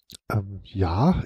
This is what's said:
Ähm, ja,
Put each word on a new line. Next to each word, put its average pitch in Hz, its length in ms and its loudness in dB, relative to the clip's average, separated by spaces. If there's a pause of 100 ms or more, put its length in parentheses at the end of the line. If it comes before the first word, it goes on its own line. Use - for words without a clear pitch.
(320)
Ähm, 98 320 -4
ja, 98 640 2